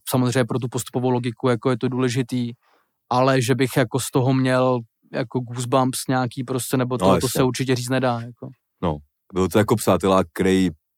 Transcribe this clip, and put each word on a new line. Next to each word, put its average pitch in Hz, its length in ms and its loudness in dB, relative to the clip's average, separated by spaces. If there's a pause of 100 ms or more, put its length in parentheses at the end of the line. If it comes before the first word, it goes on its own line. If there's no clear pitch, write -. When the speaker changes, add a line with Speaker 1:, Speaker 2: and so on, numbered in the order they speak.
Speaker 1:
samozřejmě 127 360 2
pro 123 140 -4
tu 120 80 -6
postupovou 123 420 -4
logiku, 123 400 -2
jako, 120 200 0
je 123 80 0
to 127 100 -2
důležitý, 123 640 -2 (580)
ale 131 320 2
že 123 140 2
bych, 123 220 0
jako, 135 220 0
z - 120 -8
toho 135 220 2
měl, 127 460 2 (340)
jako, 127 260 -4
goosebumps 123 600 -2 (100)
nějaký 131 340 -2
prostě, 127 340 -4
nebo 123 160 -2
Speaker 2:
No, 123 40 -2
Speaker 1:
to, 92 80 0
to 95 100 6
Speaker 2:
jasně. 117 140 0
Speaker 1:
se 139 140 0
určitě 127 320 0
říct 123 140 -4
nedá, 127 320 -2
jako. 123 280 -16 (320)
Speaker 2:
No, 80 160 -2 (360)
byl 92 140 2
to, 90 120 0
jako, 107 160 2
přátelák, 95 580 2
který, 95 360 2 (280)